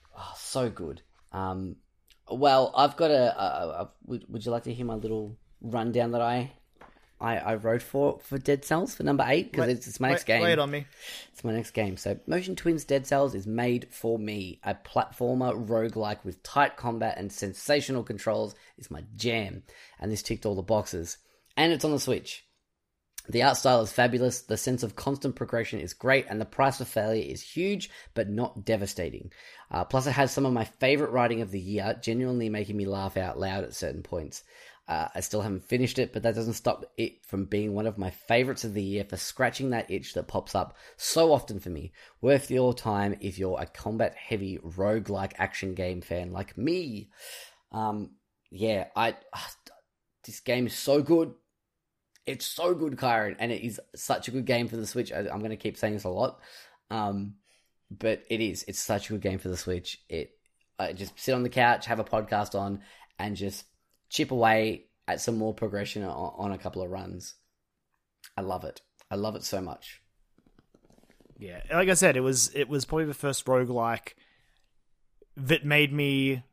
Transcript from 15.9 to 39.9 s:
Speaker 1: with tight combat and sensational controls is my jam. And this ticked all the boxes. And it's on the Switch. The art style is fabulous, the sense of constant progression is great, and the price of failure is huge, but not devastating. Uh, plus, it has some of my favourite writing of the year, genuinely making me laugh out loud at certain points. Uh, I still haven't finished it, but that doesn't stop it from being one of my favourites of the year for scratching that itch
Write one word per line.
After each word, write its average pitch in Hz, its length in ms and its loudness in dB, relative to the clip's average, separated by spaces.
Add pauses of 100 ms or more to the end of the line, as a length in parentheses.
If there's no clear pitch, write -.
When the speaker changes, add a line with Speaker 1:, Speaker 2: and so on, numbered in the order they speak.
Speaker 1:
with 92 160 -8
tight - 360 2
combat 113 420 -2
and 98 120 -6
sensational 135 720 -2
controls 107 540 -2 (240)
is - 100 -18
my 76 140 -12 (120)
jam. 104 460 -2 (380)
And 107 120 -4
this 104 120 -4
ticked 113 240 -4
all 101 80 2
the 95 80 -2
boxes. 87 540 0 (380)
And 160 160 4
it's 156 140 0
on 156 60 2
the 143 80 2
Switch. - 440 -4 (840)
The 117 140 4
art 135 140 8
style 127 240 6
is 107 120 0
fabulous, 123 480 4
the 110 160 0
sense 123 240 0
of 110 140 -4
constant 139 400 -2
progression 117 440 -2
is - 140 -8
great, 131 340 4
and 107 140 -2
the 104 40 -4
price 135 360 2
of 123 60 -4
failure 110 360 2
is - 200 -8
huge, 202 480 -4 (240)
but 104 140 0
not 104 360 -4
devastating. 98 640 -2 (380)
Uh, 90 160 0
plus, 131 220 0
it 131 60 0
has 135 180 4
some 139 160 2
of 127 60 2
my 117 120 0
favourite 139 480 2
writing 117 280 2
of 98 100 -6
the 98 80 -4
year, 101 420 -2
genuinely 120 480 0
making 104 280 -2
me 101 100 -2
laugh 98 280 -2
out 90 240 -2
loud 95 240 -2
at 58 120 -8
certain 85 260 -6
points. 80 420 -8 (440)
Uh, 80 280 -2
I 87 60 -6
still 107 200 -2
haven't 98 220 -4
finished 123 360 0
it, 120 120 0
but 113 120 -4
that 113 120 2
doesn't 113 200 -2
stop - 280 -2 (140)
it - 280 -4
from 98 200 -4
being 104 280 -2
one 107 140 -2
of 104 120 -4
my 92 100 -2
favourites 120 560 0
of 104 80 -6
the 101 100 -2
year 101 220 -2
for - 100 -8
scratching 127 540 -2
that 117 200 -2
itch - 260 -6